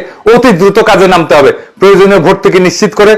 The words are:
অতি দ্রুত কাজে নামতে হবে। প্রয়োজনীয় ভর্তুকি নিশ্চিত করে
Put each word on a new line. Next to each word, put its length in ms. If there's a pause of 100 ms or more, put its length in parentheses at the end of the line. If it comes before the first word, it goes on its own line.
(320)
অতি 260
দ্রুত 200 (100)
কাজে 260
নামতে 240
হবে। 120 (300)
প্রয়োজনীয় 460
ভর্তুকি 400
নিশ্চিত 280
করে 240